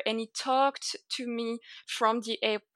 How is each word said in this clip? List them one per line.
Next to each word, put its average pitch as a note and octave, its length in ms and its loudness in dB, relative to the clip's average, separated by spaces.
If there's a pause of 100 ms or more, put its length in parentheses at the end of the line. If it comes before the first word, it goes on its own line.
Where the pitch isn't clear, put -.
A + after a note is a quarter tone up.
and A3 140 0
he A3 80 -4
talked C4+ 680 2 (220)
to B3+ 80 -6
me A#3 320 -2 (300)
from A3+ 340 2
the A3+ 220 -4
air-, G#3+ 180 0 (140)